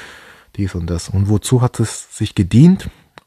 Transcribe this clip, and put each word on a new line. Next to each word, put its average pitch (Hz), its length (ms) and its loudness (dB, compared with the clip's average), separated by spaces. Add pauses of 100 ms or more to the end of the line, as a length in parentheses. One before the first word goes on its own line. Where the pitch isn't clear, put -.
(560)
dies 98 180 -6
und 85 160 -6
das. 85 200 -6
Und 98 200 0
wozu 110 320 0
hat 123 180 -2
es - 380 -6
sich - 160 -6
gedient? 135 560 4 (360)